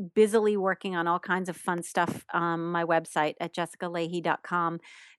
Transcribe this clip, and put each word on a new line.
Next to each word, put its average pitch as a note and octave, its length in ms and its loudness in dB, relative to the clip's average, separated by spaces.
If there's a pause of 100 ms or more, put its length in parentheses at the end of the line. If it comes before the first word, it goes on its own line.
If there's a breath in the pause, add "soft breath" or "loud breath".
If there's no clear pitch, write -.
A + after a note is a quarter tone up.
(140)
busily G#3+ 420 6
working F#3+ 400 0
on E3+ 120 0
all F3 120 4
kinds F#3 300 -2
of E3+ 80 -8
fun F3 240 -2
stuff - 500 -2
on E3+ 300 0
my E3+ 240 -2
website D#3+ 560 0
at E3+ 120 -6
jessica F3 360 -6
leahy E3+ 320 -2
dot D#3+ 220 0
com. E3+ 360 -2 (400 loud breath)